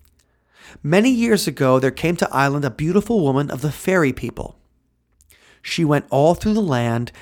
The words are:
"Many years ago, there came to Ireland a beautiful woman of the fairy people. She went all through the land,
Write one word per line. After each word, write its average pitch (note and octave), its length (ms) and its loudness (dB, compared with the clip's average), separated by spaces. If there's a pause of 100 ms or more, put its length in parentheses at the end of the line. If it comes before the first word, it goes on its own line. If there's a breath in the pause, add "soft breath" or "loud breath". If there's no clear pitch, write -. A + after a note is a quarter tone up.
(800 soft breath)
"Many G3 280 2
years A#3 380 2
ago, C3 320 2
there C3 120 0
came D#3+ 260 -2
to - 140 -2
Ireland C#3 320 0
a C#3 80 -2
beautiful F#3+ 500 0
woman C#3 300 0
of B2+ 100 -6
the D3 100 -2
fairy E3 420 0
people. - 440 -10 (1080 soft breath)
She - 220 -4
went D3 240 0
all D3 240 4
through G#3+ 220 -2
the A3+ 60 0
land, A#2+ 500 -2 (100)